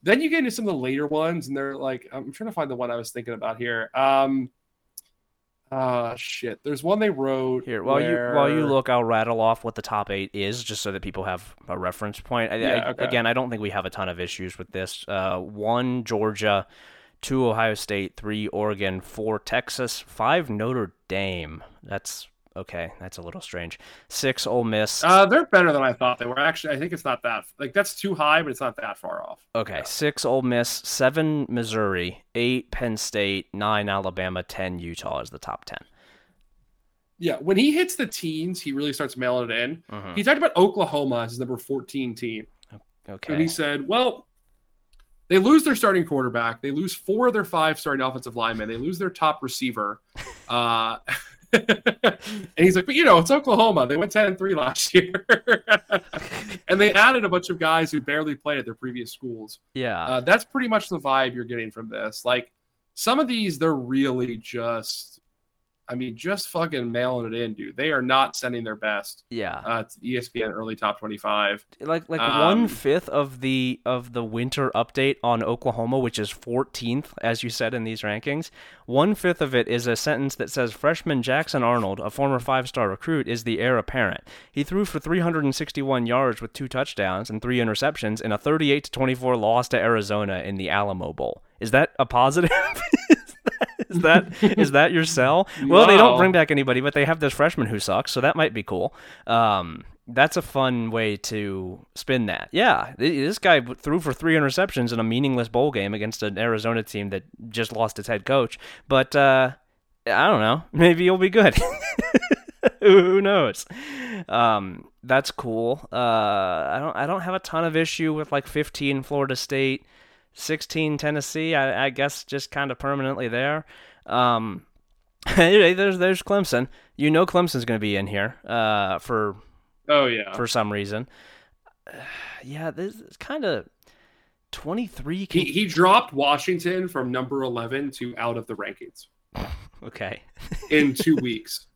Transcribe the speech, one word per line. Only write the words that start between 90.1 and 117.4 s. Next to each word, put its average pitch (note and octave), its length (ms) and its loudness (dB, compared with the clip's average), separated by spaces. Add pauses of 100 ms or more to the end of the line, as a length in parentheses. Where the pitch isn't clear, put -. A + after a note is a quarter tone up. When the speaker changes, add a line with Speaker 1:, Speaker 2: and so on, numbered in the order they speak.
Speaker 2:
in G2 160 -6
the F#2+ 140 -4
Alamo F#2 440 -2
Bowl." C2+ 280 -6 (180)
Is A2 120 -4
that C#3 280 4
a B2+ 60 4
positive? C#3+ 460 4
<laughs> - 100 2 (1300)
Is F3 140 -2
that, E3+ 380 4
is G#3 300 4
that D3 220 6
your E3 100 2
sell? D#3+ 460 2 (180)
Well, F3 180 10
they G3+ 120 10
don't B2 160 10
Speaker 1:
No. B2 40 4
Speaker 2:
bring F#3 140 6
back E3 180 4
anybody, C3 300 2
but C#3 140 -2
they C#3+ 100 4
have D#3+ 160 0
this D3 140 0
freshman C#3+ 340 2
who A2 100 -2
sucks, G2+ 360 -2
so B2+ 80 0
that D3 160 2
might D#3 160 2
be A2 100 -6
cool. F#2 320 -4 (320)
Um, G#2 560 2 (240)
that's C3 300 2
a F3 40 -2
fun B2 500 -2
way A2 260 0
to G2 680 -8 (100)
spin B2+ 320 -2
that. - 260 -6
Yeah, D#3+ 440 2
th-, C#3+ 300 0
this G#3 100 -4
guy E3+ 220 6
w-, B2 160 -8
threw D3+ 240 -2
for D3+ 140 -2
three D#3+ 220 2
interceptions C#3 580 2
in A#2 80 -2
a - 20 2
meaningless A#2+ 460 0
bowl B2+ 220 2
game G2+ 220 -2
against G#2+ 300 -6
an G2+ 140 -4
Arizona A2+ 460 0
team G2+ 260 -6
that F#2+ 140 -6 (260)
just A2+ 260 -4
lost A2 240 -2
its G2+ 80 -10
head G#2+ 180 -4
coach. C3 320 0 (300)
But, C3 260 2
uh, C3 380 6 (560)
I A#2 220 4
don't F3 100 4
know. A#2 320 2
Maybe E3+ 320 6
you'll F#3 140 6
be F#3 120 4
good. F#3+ 260 6 (680)
<laughs> - 580 -2
Who F#3+ 400 8
knows? F#3+ 440 2 (640)
Um, G#2+ 580 0 (160)
that's C3 280 2
cool. A#2 600 -4
Uh, - 40 -6
I G2+ 840 0
don't, D3+ 160 -6
I C3+ 120 -2
don't F#3 140 -4
have F3+ 140 -6
a F#3+ 40 -2
ton E3 260 -4